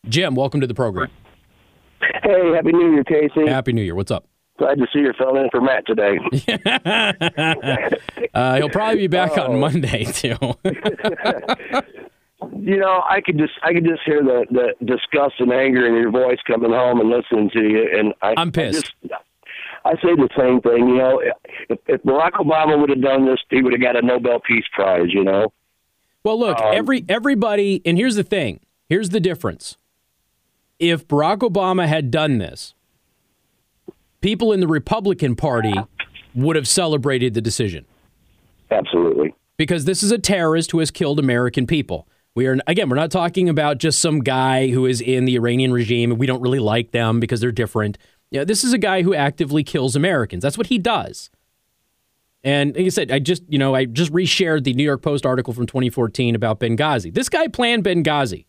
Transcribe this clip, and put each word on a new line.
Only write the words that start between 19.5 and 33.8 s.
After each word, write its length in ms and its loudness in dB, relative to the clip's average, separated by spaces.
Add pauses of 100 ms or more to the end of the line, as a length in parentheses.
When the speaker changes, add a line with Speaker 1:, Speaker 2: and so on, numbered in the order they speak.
Speaker 2:
I 100 2
say 200 2
the 220 4
same 240 4
thing. 260 4
You 100 4
know, 220 4 (500)
if, 180 -4
if 160 0
Barack 300 2
Obama 460 2
would 100 4
have 120 0
done 240 4
this, 140 2 (100)
he 140 2
would 100 2
have 80 0
got 140 2
a 100 2
Nobel 340 2
Peace 340 -2
Prize. 400 2
You 100 2
know. 280 2 (720)
Speaker 1:
Well, 160 0
look, 200 0
Speaker 2:
Um, 160 2
Speaker 1:
every, 340 0
everybody, 760 0
and 120 2
here's 180 0
the 80 0
thing. 360 -4 (280)
Here's 220 -2
the 100 -2
difference. 580 -4 (1000)
If 300 0
Barack 320 2
Obama 480 0
had 240 0
done 260 2
this, 380 -8 (1500)